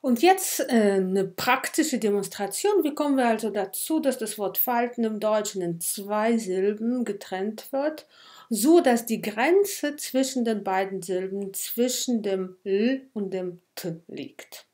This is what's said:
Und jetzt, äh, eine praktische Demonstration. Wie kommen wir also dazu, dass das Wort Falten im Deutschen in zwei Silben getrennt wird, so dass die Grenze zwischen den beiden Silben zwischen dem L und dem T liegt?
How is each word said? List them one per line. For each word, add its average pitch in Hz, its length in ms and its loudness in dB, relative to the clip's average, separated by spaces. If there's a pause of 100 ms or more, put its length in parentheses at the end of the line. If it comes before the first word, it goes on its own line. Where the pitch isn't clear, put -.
Und 247 180 2
jetzt, 381 380 4
äh, 220 360 4
eine 190 280 2
praktische 254 720 0
Demonstration. 202 840 0
Wie 294 100 0
kommen 294 220 0
wir 262 100 2
also 226 240 0
dazu, 202 520 -2
dass 262 160 0
das 214 200 -8
Wort 190 200 -4
Falten 240 480 0
im 214 160 -4
Deutschen 214 400 0
in 170 180 -4
zwei 214 580 0
Silben 214 680 0
getrennt 202 680 -6
wird, 294 340 -4 (440)
so 269 320 6
dass 233 240 4
die 220 160 -2
Grenze 294 720 2
zwischen 262 480 0
den 214 220 -2
beiden 190 360 -2
Silben 190 520 -4
zwischen 247 680 -2
dem 190 440 -2
L 226 480 2
und 196 200 -4
dem 180 280 -6 (140)
T 165 320 -8
liegt? - 680 -14